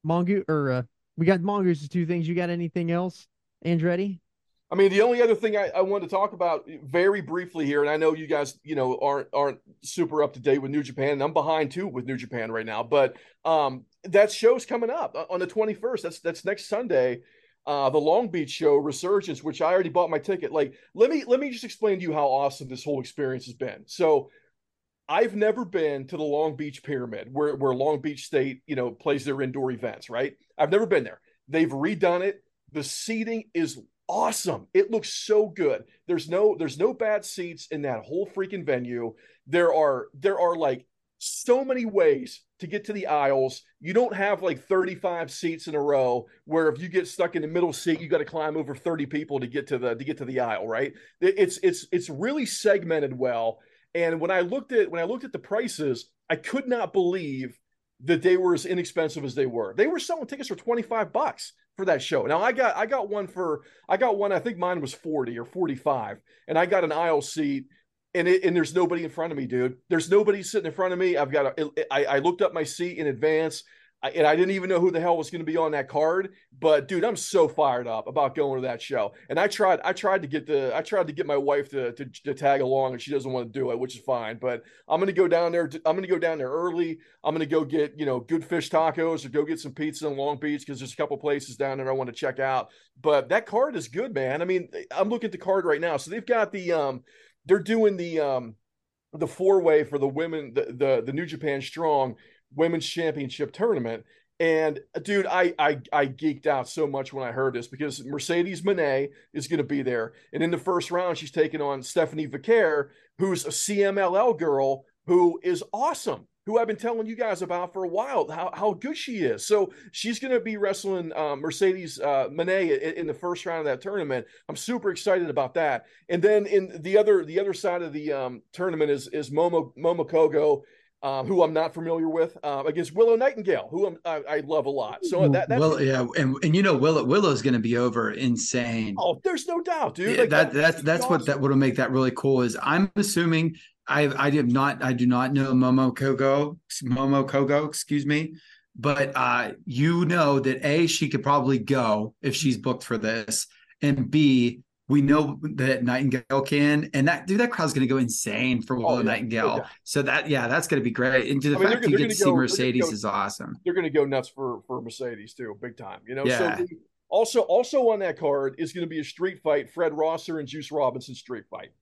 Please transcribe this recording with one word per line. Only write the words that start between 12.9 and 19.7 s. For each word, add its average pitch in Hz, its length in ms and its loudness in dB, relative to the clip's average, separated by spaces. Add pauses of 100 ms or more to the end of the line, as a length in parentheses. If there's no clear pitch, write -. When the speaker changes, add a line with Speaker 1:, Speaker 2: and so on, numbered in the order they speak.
Speaker 2:
um, 143 400 0 (200)
that 202 260 6
show's 247 340 4
coming 233 240 -2
up, 311 260 -4
uh, 160 140 -6
on 180 100 -4
the 180 80 -2
twenty-first. 214 560 -4
That's, 165 180 -8
that's 170 220 -6
next 196 240 -6
Sunday. 139 540 0 (440)
Uh, 143 240 0
the 151 100 4
Long 180 300 2
Beach 160 200 -4
show, 147 260 2
Resurgence, 147 680 0
which 151 180 -6
I 160 100 2